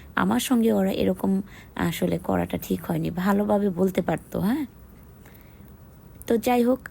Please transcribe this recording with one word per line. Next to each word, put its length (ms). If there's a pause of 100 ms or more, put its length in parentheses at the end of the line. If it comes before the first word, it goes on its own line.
(140)
আমার 260
সঙ্গে 320
ওরা 200
এরকম 500 (320)
আসলে 440
করাটা 440
ঠিক 220
হয়নি। 260
ভালোভাবে 600
বলতে 320
পারতো, 380
হ্যাঁ। 260 (1600)
তো 100
যাই 260
হোক, 280